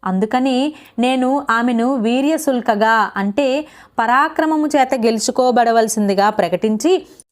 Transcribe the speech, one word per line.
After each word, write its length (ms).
అందుకని 680
నేను 520
ఆమెను 440
వీర్యశుల్కగా, 1200
అంటే 500
పరాక్రమము 680
చేత 280
గెలుచుకోబడవలసిందిగా 1400
ప్రకటించి, 760